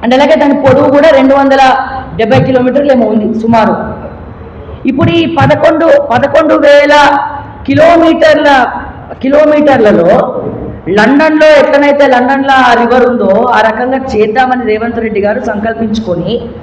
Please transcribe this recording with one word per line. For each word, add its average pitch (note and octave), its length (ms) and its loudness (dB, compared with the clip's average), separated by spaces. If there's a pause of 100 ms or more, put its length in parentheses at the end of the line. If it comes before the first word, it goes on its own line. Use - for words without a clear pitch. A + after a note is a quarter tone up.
And B3 100 0
అలాగే C#4+ 220 2
దాని C#4+ 180 0
పొడవు C4+ 380 0
కూడా C#4+ 180 2
రెండు C4+ 240 2
వందల C4+ 260 2 (560)
డెబ్బై B3+ 280 0
కిలోమీటర్లు C4 480 0
ఏమో A#3+ 140 2
ఉంది G#3+ 340 -2
సుమారు. A3 360 0 (1120)
ఇప్పుడు E4+ 240 -2
ఈ E4 240 -2
పదకొండు, D#4 680 2
పదకొండు C#4 520 0
వేల C#4+ 640 4 (500)
కిలోమీటర్ల, D4+ 1000 2 (560)
కిలోమీటర్లలో C4 1200 2 (480)
లండన్లో D4+ 600 2 (100)
ఎట్లనైతే C#4+ 480 2
లండన్లో C4+ 460 0
ఆ B3+ 200 2
రివర్ A#3 320 2
ఉందో A3 400 0
ఆ B3 160 0
రకంగా A#3+ 360 -2
చేద్దామని B3 680 -2
రేవంత్ A3 340 -4
రెడ్డి G3+ 220 -4
గారు G#3 180 -2
సంకల్పించుకొని G#3+ 1080 -6 (140)